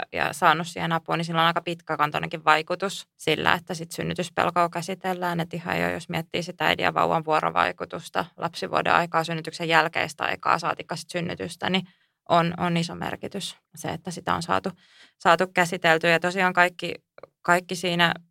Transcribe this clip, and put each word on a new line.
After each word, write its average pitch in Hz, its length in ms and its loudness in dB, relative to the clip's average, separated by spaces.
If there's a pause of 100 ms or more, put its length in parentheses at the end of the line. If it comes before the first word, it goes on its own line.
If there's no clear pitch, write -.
(140)
ja - 200 -2
saanut 170 340 2
siihen 170 240 -4
apua, 160 260 -2
niin 165 80 -4
sillä 165 160 0
on 165 60 4
aika 170 140 0
pitkäkantoinenkin 160 840 -2
vaikutus 160 640 0 (100)
sillä, 156 360 2
että 180 200 -4
sit 165 180 -10
synnytyspelkoa 170 800 -2
käsitellään. 180 680 -4
Et 170 140 -4
ihan 175 260 -4
jo, 175 120 0
jos 175 180 -8
miettii 170 340 -4
sitä 175 240 -4
äidin 170 160 2
ja - 100 2
vauvan 165 320 2
vuorovaikutusta, 165 1000 -2 (120)
lapsivuoden - 560 -2
aikaa, 170 300 2
synnytyksen 165 440 -8
jälkeistä 160 560 0
aikaa, - 360 0
saatikka 165 360 -6
sit - 140 -12
synnytystä, 175 600 -6
niin 185 180 -2 (420)
on, 170 280 4
on 175 200 0
iso 170 180 -2
merkitys - 640 -8 (180)
se, - 120 -10
että 170 240 -8
sitä 175 240 -2
on 175 80 -2
saatu, 190 260 0 (500)
saatu 185 340 4
käsiteltyä. 170 560 4
Ja 165 100 6
tosiaan 180 340 0
kaikki, 180 400 2 (480)
kaikki 180 340 2
siinä, 170 380 4 (180)